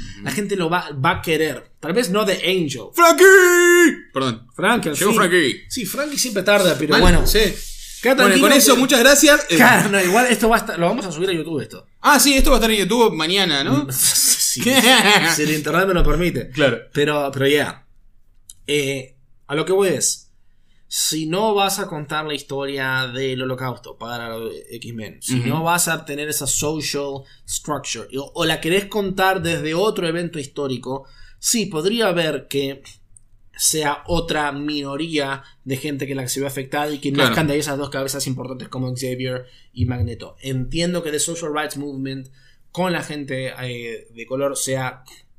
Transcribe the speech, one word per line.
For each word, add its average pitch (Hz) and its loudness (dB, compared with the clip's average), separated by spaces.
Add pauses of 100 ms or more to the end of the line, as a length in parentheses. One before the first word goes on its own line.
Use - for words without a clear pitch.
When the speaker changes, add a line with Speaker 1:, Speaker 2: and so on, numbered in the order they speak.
(220)
Speaker 1:
La - -8
gente 202 -4
lo 170 -2
va, 170 -4
va 165 -2
a - -10
querer. 156 -2
Tal 151 -6
vez 220 0
no 208 0
de 190 0
Angel. 160 -2 (100)
Speaker 2:
¡Frankie! 339 6 (880)
Perdón. 127 -4
Speaker 1:
Frankie, 175 0
al 147 -4
Speaker 2:
Llegó 185 0
Speaker 1:
fin. 226 2
Speaker 2:
Frankie. 170 2
Speaker 1:
Sí, 226 -6
Frankie 285 -6
siempre 208 -2
tarda, 196 4
pero 151 -2
Speaker 2:
Mal, 226 6
Speaker 1:
bueno. 175 6
Speaker 2:
sí. 214 4 (600)
Speaker 1:
Queda 262 4
Speaker 2:
Bueno, 254 4
y - 4
Speaker 1:
tranquilo 208 6
Speaker 2:
con 262 8
eso, 277 6
Speaker 1:
que 240 2
Speaker 2:
muchas 254 4
gracias. 285 6
Eh, 170 2
Speaker 1:
Claro, 233 6
no, 196 2
igual 196 4
esto 226 2
va 226 4
a - 6
estar, 175 -8
lo 170 2
vamos 220 -2
a 185 -8
subir 165 -4
a - 0
YouTube 160 -4
esto. 104 -12 (140)
Speaker 2:
Ah, 277 6
sí, 285 4
esto 269 6
va 262 6
a - 6
estar 220 2
en 220 2
YouTube 214 4
mañana, 160 0
¿no? 269 0
Speaker 1:
<laughs> 131 -6 (560)
Sí, - -4
Speaker 2:
<laughs> 208 4
Speaker 1:
si 151 0
el 151 0
internet 156 0
me 190 2
lo 165 4
permite. 151 0
Speaker 2:
Claro. 131 2 (140)
Speaker 1:
Pero, 147 0
pero 131 0
ya. 139 0 (800)
Eh, 139 -4 (300)
a 139 -8
lo 156 -2
que 175 -2
voy 196 2
es, - -4 (580)
si - -4
no 202 0
vas 196 0
a 196 -6
contar 156 -8
la 151 -6
historia 135 -4
del 131 -4
Holocausto 127 -8
para 117 -10
los 113 -8 (180)
X-Men, 110 -14
si 127 -2
Speaker 2:
Ujú. 123 -4
Speaker 1:
no 151 -2
vas 170 0
a 160 -4
tener 147 -10
esa 147 -6
social 143 -4 (260)
structure, 131 -8 (100)
o, 139 -10
o 165 -2
la 160 -2
querés 180 0
contar 190 0
desde 156 -4
otro 202 0
evento 165 -4
histórico, 131 -8 (320)
sí, - -2
podría 202 0
haber 165 -2
que 139 -4 (760)
sea 147 -2
otra 156 -2
minoría 143 -6 (200)
de 131 -4
gente 143 -6
que 139 -6
la 135 -6
que 120 -8
se 135 -4
ve 139 -2
afectada 143 -6
y 143 -6
que 143 -4
Speaker 2:
Claro. 139 4
Speaker 1:
nazcan - 0
de 143 0
esas 139 -4
dos 143 -6
cabezas 135 -6
importantes 127 -8
como 127 -6
Xavier 127 -6 (260)
y 123 -2
Magneto. 123 -6
Entiendo 160 -4
que 151 -6
The 151 -4
Social 165 -6
Rights 151 -6
Movement 135 -10 (420)
con 180 -4
la 160 -4
gente, 135 -8 (120)
eh, 117 -12
de 117 -14
color 139 -4
sea 131 -6 (340)